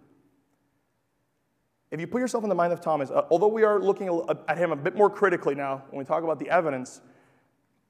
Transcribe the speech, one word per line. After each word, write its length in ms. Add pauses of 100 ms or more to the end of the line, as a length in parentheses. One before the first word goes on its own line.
(1900)
If 80
you 80
put 140
yourself 220
in 60
the 60
mind 160
of 100
Thomas, 280
uh, 220
although 160
we 160
are 160
looking 300
a 40
l-, 340
at 100
him 140
a 40
bit 200
more 140
critically 460
now 340
when 80
we 80
talk 180
about 140
the 120
evidence, 520 (880)